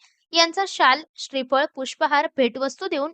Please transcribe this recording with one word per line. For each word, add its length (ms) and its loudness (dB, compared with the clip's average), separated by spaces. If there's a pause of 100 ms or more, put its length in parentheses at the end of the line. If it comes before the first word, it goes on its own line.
(320)
यांचा 360 2
शाल, 340 2 (120)
श्रीफळ, 500 -2 (100)
पुष्पहार, 640 0
भेटवस्तू 520 -2
देऊन 260 -4